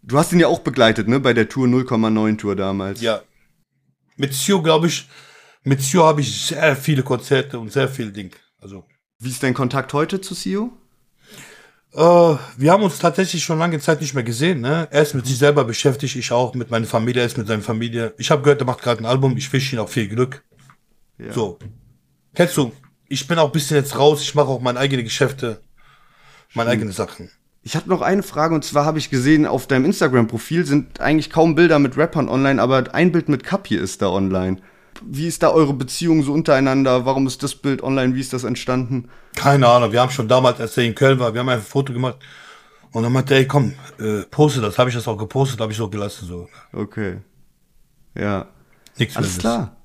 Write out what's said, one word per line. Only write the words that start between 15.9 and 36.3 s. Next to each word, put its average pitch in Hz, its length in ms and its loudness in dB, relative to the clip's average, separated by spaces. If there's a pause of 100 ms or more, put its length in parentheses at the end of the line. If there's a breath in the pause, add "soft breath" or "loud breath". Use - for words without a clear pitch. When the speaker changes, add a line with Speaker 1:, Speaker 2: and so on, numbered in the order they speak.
Speaker 2:
ich 120 160 -6
auch, 120 240 0
mit 117 160 -6
meiner 113 160 -2
Familie, 120 340 0
er 120 60 0
ist - 100 -6
mit 107 100 -6
seiner 107 140 -2
Familie. 113 560 -6
Ich 120 140 -2
hab 143 120 0
gehört, 139 180 4
er 127 40 -2
macht 127 160 -4
grad 117 180 0
ein 113 60 -8
Album, 131 320 0
ich - 160 -8
wünsche 131 220 -2
ihm 110 60 -4
auch 101 80 -6
viel 110 180 -4
Glück. 123 360 -4 (760)
Speaker 1:
Ja. - 120 -14
Speaker 2:
So. 101 280 -6 (720)
Kennst 170 240 0
du, 127 140 0 (360)
ich 139 200 -8
bin 170 100 -2
auch 156 100 4
ein - 40 -4
bisschen 147 260 -2
jetzt 135 200 -2
raus, 143 240 4
ich - 120 -8
mach 147 140 2
auch 131 140 -4
meine 123 180 -2
eigenen 135 260 -2
Geschäfte, 123 560 -4 (920 soft breath)
meine 117 180 0
Speaker 1:
Hm. - 20 4
Speaker 2:
eigenen 107 200 -2
Sachen. 92 360 -8 (320)
Speaker 1:
Ich - 160 -10
hab - 100 -6
noch 175 140 0
eine 190 220 0
Frage, 160 320 -2
und 147 100 -2
zwar 143 200 0
hab 156 120 0
ich 143 120 -6
gesehen, 147 360 4
auf - 220 -2
deinem 131 180 2
Instagram-Profil 147 800 0
sind 139 340 -2
eigentlich 147 300 0
kaum 160 260 4
Bilder 156 240 4
mit 135 160 0
Rappern 151 320 0
online, 135 340 2
aber 127 320 0
ein 170 200 4
Bild 165 160 0
mit 143 160 0
Kapi 190 300 -4
ist 85 260 -4
da 101 80 0
online. 95 480 0 (480 soft breath)
Wie 147 220 -6
ist - 160 -4
da 156 60 4
eure 147 240 4
Beziehung 151 500 0
so 139 100 -2